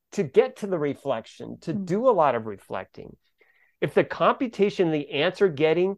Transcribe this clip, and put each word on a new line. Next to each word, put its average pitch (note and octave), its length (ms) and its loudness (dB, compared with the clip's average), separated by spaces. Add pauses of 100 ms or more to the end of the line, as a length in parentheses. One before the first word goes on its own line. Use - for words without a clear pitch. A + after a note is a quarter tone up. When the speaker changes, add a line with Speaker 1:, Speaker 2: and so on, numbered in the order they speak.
(120)
Speaker 1:
to G#3 100 -4
get B3 340 0
to G#3 100 -10
the F#3 120 -2
reflection, B2 840 -6
to E3 140 -6
Speaker 2:
Mm. G3 120 -4
Speaker 1:
do G#3 220 0
a B3 40 6
lot D3+ 220 4
of A2+ 120 -4
reflecting. - 720 -12 (640)
If - 140 -2
the F3+ 100 4
computation, G3 840 0
the D3 200 -2
answer F3+ 380 2
getting, E3 500 2